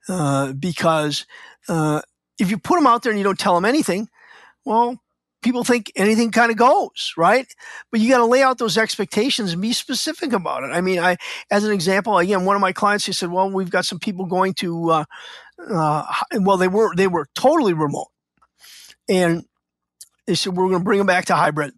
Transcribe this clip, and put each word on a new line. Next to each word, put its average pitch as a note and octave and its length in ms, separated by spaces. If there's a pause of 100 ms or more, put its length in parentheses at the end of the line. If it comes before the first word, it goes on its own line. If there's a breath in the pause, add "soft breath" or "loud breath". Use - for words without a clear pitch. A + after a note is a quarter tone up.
Uh, C#3 440
because, D#3 720 (420 loud breath)
uh, D3+ 340 (360)
if F#3 120
you G#3+ 80
put F4+ 200
'em D4 80
out A#3 160
there A#3+ 80
and G#3 80
you G3 60
don't G3 140
tell F3+ 180
'em F3 80
anything, A3 440 (560 loud breath)
well, A#3+ 340 (440)
people B3 220
think A#3+ 320
anything A3 360
kinda A#3 220
goes, C#4 640
right? G#3 300 (460 loud breath)
But A3+ 80
you A3+ 100
gotta A#3+ 160
lay B3+ 160
out C4 160
those A3 200
expectations G#3 760
and F3 100
be A3+ 120
specific D4+ 580
about D3+ 320
it. C#3 100
I F3 80
mean, F#3 180
I, F3 160 (340 loud breath)
as G#3 140
an G#3+ 80
example, F#3+ 460
again, F#3 280
one G3 100
of G3+ 60
my F#3 100
clients, G3+ 340
he G3 60
said, F3 180
"Well, F#3 200
we've F#3+ 200
got F3+ 160
some F3+ 140
people F#3 260
going F#3 280
to, E3+ 380
uh, D#3 120 (680 loud breath)
uh, D#3 380
hy-," - 320
well, G3 180
they F#3 100
were, G3 280
they F#3+ 120
were E3+ 260
totally C4 400
remote. D3+ 360 (1000 loud breath)
And F3 360 (840)
they F#3+ 100
said, F#3 200
"We're F#3 140
gonna F3+ 140
bring G3+ 160
'em G3+ 60
back F#3 200
to F#3 100
hybrid." D3+ 420